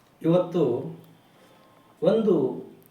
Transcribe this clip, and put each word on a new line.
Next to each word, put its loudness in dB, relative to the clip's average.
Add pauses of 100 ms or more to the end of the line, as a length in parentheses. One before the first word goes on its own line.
(220)
ಇವತ್ತು 0 (1200)
ಒಂದು 2 (440)